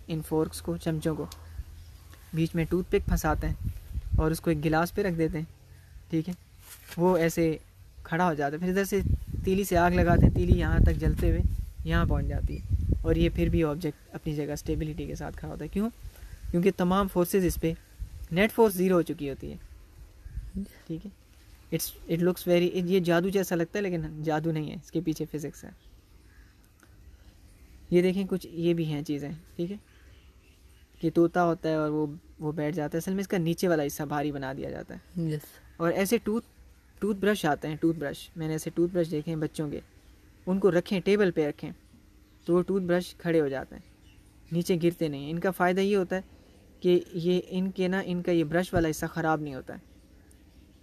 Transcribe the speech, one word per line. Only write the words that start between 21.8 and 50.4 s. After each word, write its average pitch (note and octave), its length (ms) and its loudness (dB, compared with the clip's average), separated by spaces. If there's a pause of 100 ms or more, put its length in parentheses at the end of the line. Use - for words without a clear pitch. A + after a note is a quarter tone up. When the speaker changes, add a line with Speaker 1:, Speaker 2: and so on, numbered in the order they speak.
Speaker 1:
it E3+ 120 0
looks F3+ 220 2
very, F3 260 4 (160)
ये F#3 160 4
जादू F3 280 2
जैसा F#3 260 0
लगता E3+ 240 -2
है G3+ 40 -2
लेकिन D#3 400 -4
जादू D#3 280 0
नहीं D3+ 180 -2
है, - 60 -10
इसके - 260 -6
पीछे D#3 240 -2
physics D3+ 400 -10
है। - 80 -16 (2250)
ये F3 120 4
देखें, F#3 260 2
कुछ F#3 200 -4
ये E3+ 260 0
भी E3 120 0
हैं D3+ 180 -4
चीज़ें। C#3+ 300 -6 (240)
ठीक F3 140 -4
है, G3+ 80 -10 (1200)
कि E3 100 0
तोता E3+ 300 4
होता E3 280 0
है D#3 100 0
और D3+ 100 0
वो, D3+ 160 0 (360)
वो D3+ 120 -4
बैठ D3+ 220 -2
जाता D3+ 220 -4
है, D#3+ 40 -2
असल F#3+ 120 -4
में G3 80 -2
इसका F#3+ 180 -2
नीचे E3+ 280 0
वाला D#3 160 2
हिस्सा C#3+ 220 -6
भारी C#3+ 260 -4
बना C3+ 220 -6
दिया C#3 160 -8
जाता - 260 -12
है। E3+ 340 -6
Speaker 2:
यस। D3+ 140 -6 (360)
Speaker 1:
और E3 140 0
ऐसे G3 240 0
टूथ, G#3+ 240 -2 (600)
टूथब्रश G3 440 0
आते D3+ 220 0
हैं, D3+ 100 -6
टूथब्रश, D#3+ 600 -2
मैंने D#3 180 -4
ऐसे D#3 140 -6
टूथब्रश F3 380 0
देखे D#3+ 240 -4
हैं D#3+ 80 -4
बच्चों D3+ 300 -4
के, - 120 -8 (680)
उनको F#3+ 220 4
रखें, F3 320 2
टेबल G3 300 4
पे D3+ 160 0
रखें D3+ 240 -8 (760)
तो E3+ 60 2
वो F3+ 80 4
टूथब्रश F3+ 600 0
खड़े E3 180 4
हो C#3+ 100 2
जाते C3 260 -8
हैं, - 80 -18 (680)
नीचे F3 260 2
गिरते E3+ 320 2
नहीं C#3 140 -6
हैं। C#3+ 60 -10
इनका E3+ 220 -2
फ़ायदा F3+ 300 2
ये G3+ 140 2
होता F#3 200 0
है F#3+ 80 -4 (580)
कि F3+ 220 6 (120)
ये, F3+ 220 2
इनके F#3 500 -2
ना, F#3 160 0
इनका F3+ 280 -2
ये E3 120 4
ब्रश E3+ 300 0
वाला E3+ 140 4
हिस्सा D#3 200 -2
ख़राब D#3+ 360 0
नहीं C#3+ 120 -8
होता - 180 -12
है। - 80 -14 (1000)